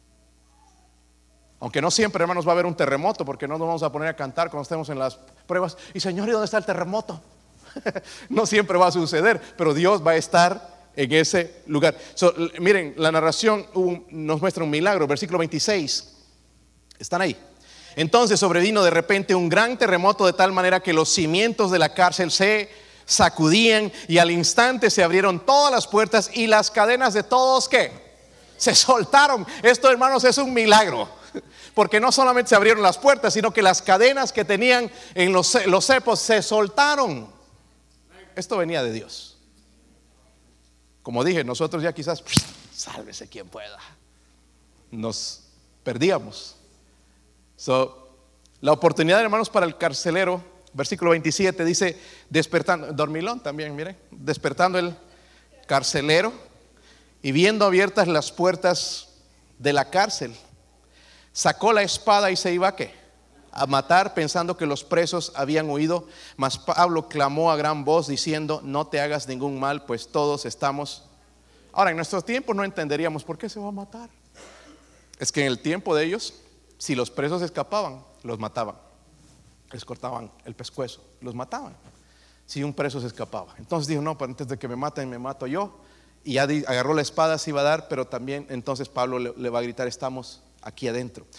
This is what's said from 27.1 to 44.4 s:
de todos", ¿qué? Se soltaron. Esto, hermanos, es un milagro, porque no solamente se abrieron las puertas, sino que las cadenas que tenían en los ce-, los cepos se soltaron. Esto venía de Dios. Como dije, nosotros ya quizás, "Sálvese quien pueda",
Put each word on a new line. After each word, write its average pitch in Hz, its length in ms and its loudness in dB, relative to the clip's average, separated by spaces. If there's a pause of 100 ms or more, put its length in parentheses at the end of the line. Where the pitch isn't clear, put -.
de 208 100 0
todos", 262 440 2
¿qué? 190 240 2 (640)
Se - 180 2
soltaron. 254 720 4 (180)
Esto, 240 260 6
hermanos, 262 340 4
es 254 140 6
un 262 160 -2
milagro, 208 560 4 (640)
porque 208 260 4
no 247 120 2
solamente 247 380 4
se 233 60 8
abrieron 208 280 6
las 180 140 4
puertas, 254 360 4
sino 220 180 0
que 226 100 0
las 185 200 4
cadenas 247 500 4
que 214 140 -2
tenían 240 460 2 (240)
en 185 180 2
los 180 140 4
ce-, 202 200 2
los 190 180 4
cepos 247 340 2
se 214 220 2
soltaron. 214 840 0 (1080)
Esto 185 220 -6
venía 165 260 -2
de 117 80 -4
Dios. - 460 -14 (1600)
Como 120 220 -4
dije, 165 200 0
nosotros 151 380 -4
ya 165 100 -2
quizás, 156 320 -8 (480)
"Sálvese - 560 -16
quien 98 220 -18
pueda", 104 300 -18 (1120)